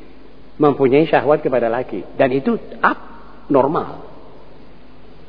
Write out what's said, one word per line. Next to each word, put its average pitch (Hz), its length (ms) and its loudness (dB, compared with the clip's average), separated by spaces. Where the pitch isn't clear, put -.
mempunyai 139 500 6
syahwat 147 380 4
kepada 123 240 2
laki. 113 340 -2
Dan 135 160 4
itu 139 240 2
abnormal. - 1300 0